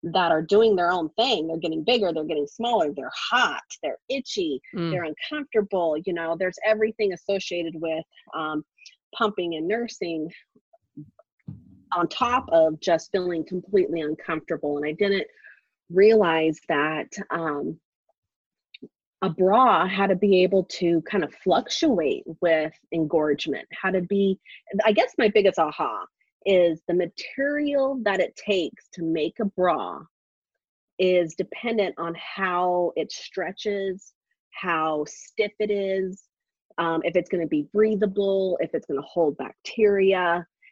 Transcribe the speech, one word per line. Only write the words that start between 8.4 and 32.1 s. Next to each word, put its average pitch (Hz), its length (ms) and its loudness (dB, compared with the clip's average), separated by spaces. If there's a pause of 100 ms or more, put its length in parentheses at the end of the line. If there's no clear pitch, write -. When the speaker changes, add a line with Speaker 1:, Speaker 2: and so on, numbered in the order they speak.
Speaker 1:
pumping 185 420 -2
and 160 120 -4
nursing 175 640 -4 (1600)
on 175 160 0
top 247 420 -2
of 160 300 4
just 170 320 -2
feeling 180 320 -2
completely 185 560 0
uncomfortable. 151 800 -4
And 147 80 -4
I 156 60 -2
didn't 196 340 0 (640)
realize 170 680 6 (100)
that, 156 400 -2 (220)
um, 156 480 -4 (1400)
a 190 60 -2
bra 190 580 4
had 196 200 0
to 190 100 2
be 190 260 4
able 185 220 2
to 170 380 0
kind 185 220 -2
of - 100 -8 (100)
fluctuate 185 800 0 (160)
with 156 320 2 (180)
engorgement, 151 800 0
how - 200 -4
to 185 100 0
be, 196 400 0 (440)
I 214 80 4
guess 453 260 2
my 226 100 4
biggest 196 300 4
aha 147 480 -2 (400)
is 180 420 4
the 175 60 0
material 277 1080 -2
that 196 160 2
it - 140 -2
takes - 600 -4
to 175 80 -8
make 160 380 -2
a 214 40 0
bra 147 560 -2 (1000)
is 180 360 2
dependent 214 640 -2
on 170 160 -4